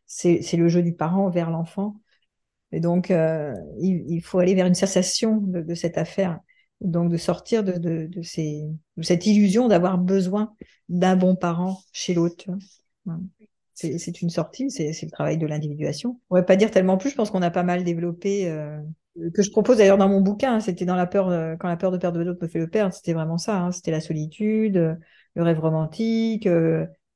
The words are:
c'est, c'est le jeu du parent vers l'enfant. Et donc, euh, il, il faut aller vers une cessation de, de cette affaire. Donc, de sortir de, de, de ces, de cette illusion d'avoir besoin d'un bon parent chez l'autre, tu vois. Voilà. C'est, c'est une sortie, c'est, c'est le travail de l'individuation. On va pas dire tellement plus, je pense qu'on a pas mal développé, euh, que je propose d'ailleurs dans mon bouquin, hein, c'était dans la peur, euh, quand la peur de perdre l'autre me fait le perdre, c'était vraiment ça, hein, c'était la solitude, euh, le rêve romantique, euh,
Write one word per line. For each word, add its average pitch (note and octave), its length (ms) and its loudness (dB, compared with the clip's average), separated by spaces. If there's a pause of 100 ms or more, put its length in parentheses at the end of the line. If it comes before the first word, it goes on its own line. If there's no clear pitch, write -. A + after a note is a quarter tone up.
c'est, - 360 2
c'est E3+ 160 -2
le E3+ 100 6
jeu F3 160 4
du E3+ 100 0
parent F3+ 360 0
vers E3+ 200 -2
l'enfant. F#3+ 500 -6 (720)
Et E3 80 -4
donc, F3 320 0
euh, D#3+ 420 0 (260)
il, F3+ 280 0
il E3+ 140 -4
faut - 180 -4
aller F#3 160 4
vers F#3 100 4
une F3+ 100 4
cessation G3 600 0
de, F#3 240 -2
de E3 140 -6
cette E3+ 220 -4
affaire. E3 420 -2 (420)
Donc, E3+ 300 0
de E3+ 60 0
sortir G3+ 460 -2
de, F#3+ 100 -2
de, E3 340 -4
de F3 160 -12
ces, D3+ 400 -6 (340)
de E3+ 60 -8
cette E3+ 220 0
illusion G#3 420 4
d'avoir F#3 300 4
besoin F#3+ 560 0 (360)
d'un F#3 260 2
bon F#3 200 4
parent F3+ 440 -4 (140)
chez - 200 -4
l'autre, E3+ 240 0
tu - 120 -16
vois. F#3 100 -6 (460)
Voilà. E3 140 -8 (560)
C'est, D#3+ 220 -6
c'est - 240 -10
une F3 80 0
sortie, B3 400 -4
c'est, D#3+ 240 -4
c'est D#3+ 120 -10
le D#3+ 60 -12
travail D3+ 260 -2
de D#3+ 100 -2
l'individuation. D3+ 720 -6 (100)
On F#3 60 2
va F3+ 80 6
pas F3+ 120 6
dire G#3+ 160 4
tellement F#3 260 4
plus, C#4 120 -2
je - 60 -10
pense A3 160 -2
qu'on F#3 100 -2
a F3 80 2
pas F3+ 140 -2
mal F3+ 200 0
développé, F3 680 -2
euh, D3+ 280 -8 (560)
que G#3 80 2
je G3 80 2
propose A3 280 4
d'ailleurs G3 200 8
dans G3 120 6
mon G3 120 4
bouquin, G#3 340 2
hein, G#3+ 40 2
c'était F#3 260 -4
dans F3+ 100 0
la F3+ 120 0
peur, F#3 220 0
euh, E3 300 -2
quand F3+ 80 -6
la E3+ 100 -2
peur F#3 140 0
de F#3 60 -2
perdre E3+ 240 -2
l'autre F3 200 -4
me E3 60 -4
fait E3 120 -4
le E3 100 -2
perdre, G3+ 240 0
c'était - 200 -6
vraiment D#3+ 260 -2
ça, G3+ 200 -2
hein, F3+ 120 -2
c'était - 200 -8
la D#3+ 100 -2
solitude, G3+ 760 -2
euh, E3 180 2 (380)
le E3+ 100 -2
rêve E3 160 2
romantique, A3 880 -2
euh, E3 400 2 (300)